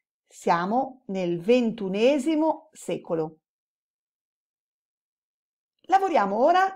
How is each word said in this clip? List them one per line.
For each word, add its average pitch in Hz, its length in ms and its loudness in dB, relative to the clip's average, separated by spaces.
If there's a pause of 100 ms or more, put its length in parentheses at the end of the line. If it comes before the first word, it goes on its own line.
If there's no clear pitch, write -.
(280)
Siamo 196 800 -4
nel 180 320 -4
ventunesimo 247 1300 0
secolo. 160 680 -8 (2500)
Lavoriamo 311 480 2
ora 349 380 4